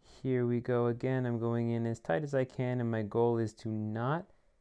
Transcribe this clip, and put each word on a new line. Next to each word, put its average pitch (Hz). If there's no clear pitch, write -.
here 127
we 120
go 120
again. 127
I'm 120
going 117
in 117
as 117
tight 165
as 143
I 131
can, 127
and 117
my 110
goal 117
is 110
to -
not 110